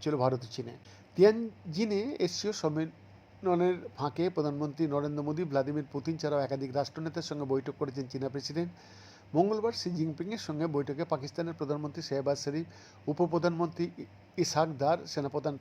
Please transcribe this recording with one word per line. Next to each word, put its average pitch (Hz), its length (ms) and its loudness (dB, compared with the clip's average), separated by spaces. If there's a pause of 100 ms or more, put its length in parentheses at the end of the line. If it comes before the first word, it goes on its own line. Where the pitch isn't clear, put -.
ছিল 151 160 0
ভারত 127 280 4
ও - 60 -12
চীনে। 120 260 -10 (400)
তিয়ানজিনে 214 1000 4
এশীয় 185 340 0
সম্মেলনের 175 1200 0 (220)
ফাঁকে 165 340 0
প্রধানমন্ত্রী 147 560 0
নরেন্দ্র 147 360 0
মোদী, 151 220 -2
ভ্লাদিমির 143 480 0
পুতিন 151 240 -2
ছাড়াও 147 240 0
একাধিক 135 340 -2
রাষ্ট্রনেতার 156 480 -2
সঙ্গে 147 220 -6
বৈঠক 135 340 0
করেছেন 139 280 -4
চীনা 131 220 -4
প্রেসিডেন্ট। 165 440 -4 (600)
মঙ্গলবার 214 380 4
শি - 180 -6
জিনপিংয়ের 170 480 -4
সঙ্গে 156 280 -2
বৈঠকে 143 380 -2
পাকিস্তানের 165 500 -4
প্রধানমন্ত্রী 147 480 -4
শেহবাজ 139 360 0
শরীফ, 151 280 -4 (400)
উপপ্রধানমন্ত্রী 170 920 2
ই-, - 60 -12 (320)
ইসহাক 165 320 2 (100)
দার, 151 280 4
সেনাপ্রধান 143 540 -2